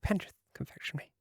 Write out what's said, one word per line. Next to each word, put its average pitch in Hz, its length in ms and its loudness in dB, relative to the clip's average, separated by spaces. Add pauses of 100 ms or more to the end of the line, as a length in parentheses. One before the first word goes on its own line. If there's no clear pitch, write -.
Penrith - 320 2 (200)
confectionery. - 680 -6